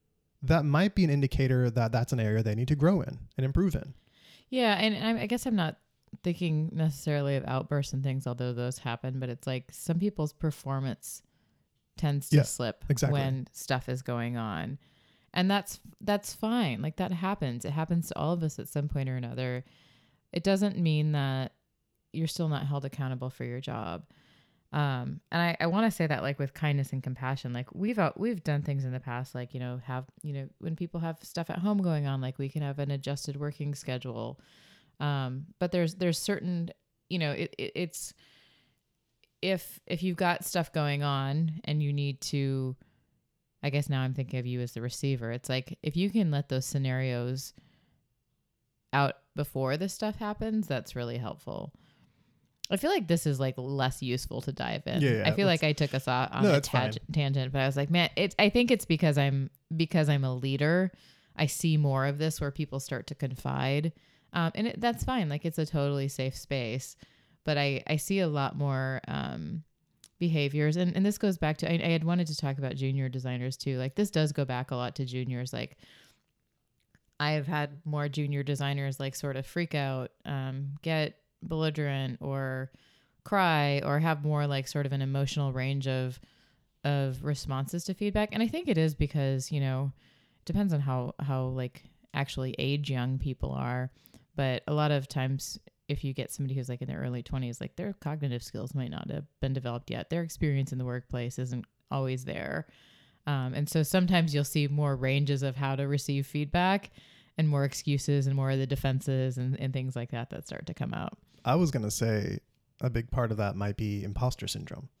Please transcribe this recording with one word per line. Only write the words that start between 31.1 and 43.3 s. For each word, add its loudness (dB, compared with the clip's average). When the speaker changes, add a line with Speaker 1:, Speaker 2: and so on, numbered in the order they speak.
Speaker 2:
stuff -6
at -2
home 2
going 2
on, 0
like, -4
we -4
can -4
have -4
an 0
adjusted -4
working -4
schedule. -6
Um, -2
but 0
there's, 2
there's 0
certain, -2
you -2
know, 0
it, -4
it, -6
it's, -6
if, -2
if -2
you've 0
got 2
stuff -2
going 0
on 0
and 0
you 0
need -2
to, 0